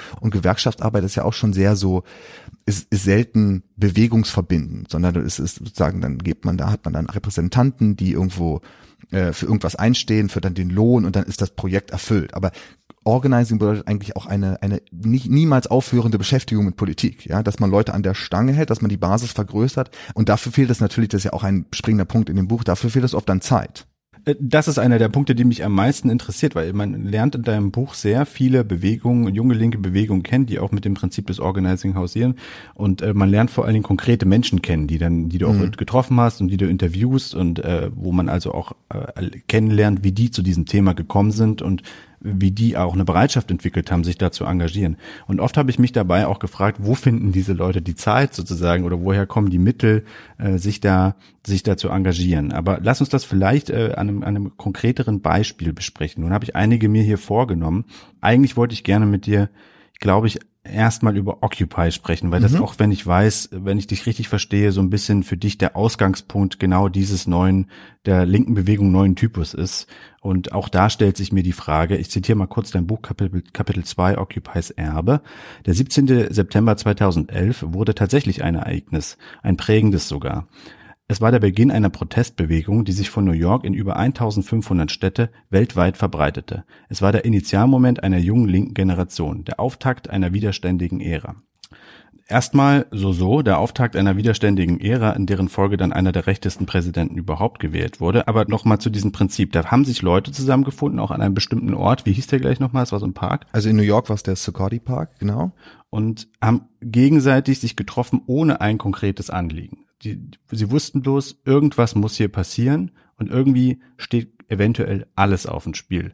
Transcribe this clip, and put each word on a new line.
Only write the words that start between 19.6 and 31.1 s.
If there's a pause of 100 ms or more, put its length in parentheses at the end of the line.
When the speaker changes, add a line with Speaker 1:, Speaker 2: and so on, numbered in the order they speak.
Speaker 1:
und
dafür
fehlt
es
natürlich,
das
ist
ja
auch
ein
springender
Punkt
in
dem
Buch,
dafür
fehlt
es
oft
an
Zeit. (400)
Speaker 2:
Äh,
das
ist
einer
der
Punkte,
die
mich
am
meisten
interessiert,
weil
man
lernt
in
deinem
Buch
sehr
viele
Bewegungen,
junge
linke
Bewegungen
kennen,
die
auch
mit
dem
Prinzip